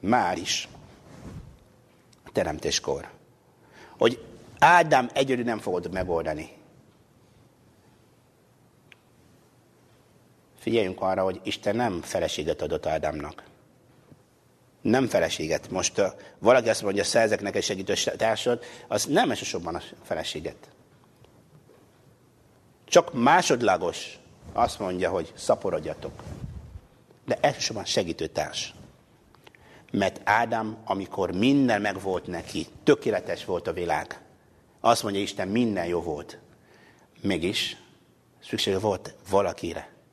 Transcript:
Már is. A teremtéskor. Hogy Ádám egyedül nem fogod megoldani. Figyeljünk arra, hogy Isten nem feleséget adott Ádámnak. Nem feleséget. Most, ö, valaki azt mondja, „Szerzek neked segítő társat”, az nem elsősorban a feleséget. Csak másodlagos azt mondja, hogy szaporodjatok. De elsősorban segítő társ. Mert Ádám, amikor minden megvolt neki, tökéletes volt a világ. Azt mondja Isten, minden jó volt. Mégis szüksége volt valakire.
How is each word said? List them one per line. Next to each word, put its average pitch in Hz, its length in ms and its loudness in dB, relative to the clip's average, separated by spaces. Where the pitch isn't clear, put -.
Már 92 380 2
is. - 300 -4
A - 80 -20
teremtéskor. 73 760 -2
Hogy 120 260 2
Ádám 151 540 8
egyedül 131 320 0
nem 117 140 -2
fogod 90 340 -4
megoldani. 82 580 -2
Figyeljünk 101 420 0
arra, 95 220 2
hogy 95 200 -2
Isten 101 340 -4
nem 107 260 -2
feleséget 80 600 -2
adott 78 240 -4
Ádámnak. 76 580 -4
Nem 120 260 4
feleséget. 80 640 0
Most, - 280 -2
ö, 101 80 4
valaki 117 300 6
azt 107 140 2
mondja, 98 220 0
„Szerzek 107 360 2
neked 101 220 -2
segítő 98 320 -2
társat”, 113 680 0
az 107 160 0
nem 175 260 2
elsősorban 85 440 -6
a 85 80 -6
feleséget. 80 680 -8
Csak - 280 4
másodlagos 120 1040 2
azt 117 260 0
mondja, 90 320 -2
hogy 87 240 -4
szaporodjatok. 78 880 -2
De 113 160 -2
elsősorban 113 440 -2
segítő 82 420 -2
társ. - 480 -6
Mert 98 340 0
Ádám, 110 600 0
amikor 95 460 -2
minden 120 500 4
megvolt 95 460 -4
neki, 85 400 -8
tökéletes 107 600 2
volt 87 220 -4
a 90 60 -4
világ. 82 480 -4
Azt 117 220 4
mondja 101 180 -2
Isten, 98 280 -4
minden 104 380 0
jó 87 140 0
volt. 76 380 -8
Mégis 92 560 -2
szüksége - 380 -2
volt 98 360 -2
valakire. 87 600 0